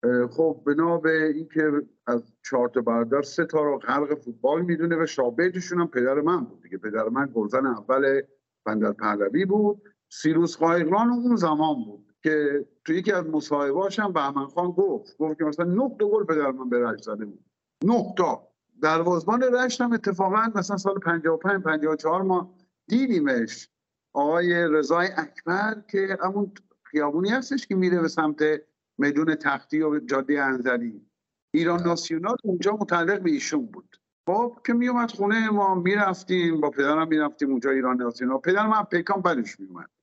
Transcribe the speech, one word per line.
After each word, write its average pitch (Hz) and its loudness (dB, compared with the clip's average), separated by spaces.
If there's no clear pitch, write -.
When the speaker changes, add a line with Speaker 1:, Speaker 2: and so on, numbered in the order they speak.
Speaker 1:
اه، 123 2
خب 156 -2
بنا 165 2
به 156 2
اینکه 156 -2
از 120 -4
چهار 123 0
تا 127 -2
برادر 117 0
سه 160 -2
تا 156 0
رو 143 0
غرق 135 -2
فوتبال 135 -2
می‌دونه 170 0
و - 0
شاگردشون 175 -2
هم 170 2
پدر 127 0
من 151 0
بود - -14
دیگه. 92 -14
پدر 110 -2
من 135 -2
گلزن 113 0
اول 135 0
بندر 107 0
پهلوی 104 0
بود. 208 0
سیروس 165 0
قایقران 170 2
اون 240 2
زمان 156 2
بود 104 -12
که 147 0
توی 160 0
یکی 185 -2
از 180 0
مصاحبه‌هاش 151 -2
هم 208 -2
بهمن 139 0
خان 175 -2
گفت، 170 -2
گفت 156 -2
که 165 -2
مثلاً 151 -2
نه 226 0
تا 208 2
گل 208 2
پدر 151 0
من 127 -6
به 120 2
رشت 113 -2
زده 107 -8
بود. 101 -18
نه 202 2
تا. 160 -2
دروازه‌بان 170 2
رشت 247 0
هم 240 0
اتفاقاً 202 0
مثلاً 196 -2
سال 196 -2
پنجاه 165 0
و - -4
پنج، 190 -2
پنجاه 156 0
و - 0
چهار 165 0
ما 185 0
دیدیمش. 156 0
آقای 170 2
رضای 156 2
اکبر 196 -4
که 196 -2
همون 196 -2
خیابونی 151 -2
هستش 254 -2
که 196 -2
میره 180 2
به 160 0
سمت 151 0
میدون 143 0
تختی 143 -2
و 151 0
جاده 135 -2
انزلی. 123 -2
ایران 170 2
Speaker 2:
بله. 175 0
Speaker 1:
ناسیونال 170 -2
اونجا 196 0
متعلق 175 0
به 175 2
ایشون 143 -2
بود. 95 -18
خب 233 0
که 247 0
میومد 240 0
خونه 220 0
ما، 202 2
می‌رفتیم 180 0
با 151 2
پدرم، 147 2
می‌رفتیم 151 0
اونجا 131 0
ایران 127 0
ناسیونال. 123 -2
پدرم 196 2
هم 220 2
پیکان 185 -2
بدش 143 -2
میومد. 90 -16